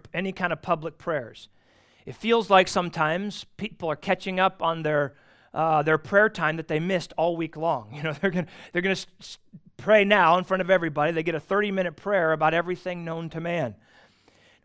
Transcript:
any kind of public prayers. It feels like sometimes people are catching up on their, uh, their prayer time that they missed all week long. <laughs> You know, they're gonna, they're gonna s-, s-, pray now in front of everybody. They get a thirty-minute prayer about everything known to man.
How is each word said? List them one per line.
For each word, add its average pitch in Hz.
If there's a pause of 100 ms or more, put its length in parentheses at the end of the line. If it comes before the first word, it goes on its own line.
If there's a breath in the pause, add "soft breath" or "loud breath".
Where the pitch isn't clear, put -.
(120)
any 190
kind 180
of 151
public 160
prayers. 127 (580 soft breath)
It 131
feels 226
like 190
sometimes 175 (100)
people 180
are 147
catching 185
up 190
on 165
their, 147 (380 soft breath)
uh, 156
their 156
prayer 202
time 160
that 156
they 156
missed 175
all 165
week 160
long. 147
<laughs> 147
You 147
know, 156
they're 196
gonna, 175 (260 loud breath)
they're 175
gonna 190
s-, - (140)
s-, - (400)
pray 208
now 185
in 185
front 190
of 180
everybody. 165
They 160
get 165
a 147
thirty-minute 190
prayer 180
about 156
everything 175
known 165
to 165
man. 165 (880 soft breath)